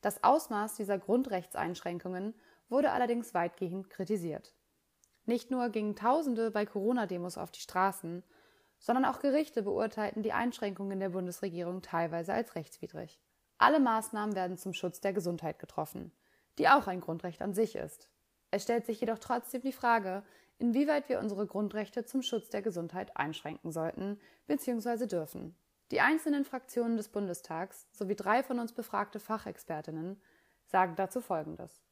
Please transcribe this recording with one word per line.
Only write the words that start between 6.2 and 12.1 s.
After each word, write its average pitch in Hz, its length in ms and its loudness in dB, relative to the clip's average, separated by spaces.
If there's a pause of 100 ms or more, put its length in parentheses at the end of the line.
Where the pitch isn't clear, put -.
bei 208 140 0
Corona-Demos 196 720 -2
auf - 140 -6
die - 100 -18
Straßen, 180 640 0 (560)
sondern 262 260 2
auch - 160 0
Gerichte 285 420 2
beurteilten 208 600 -2
die 220 100 0
Einschränkungen 196 680 -2
der 190 100 0
Bundesregierung 180 720 -4
teilweise 170 500 -2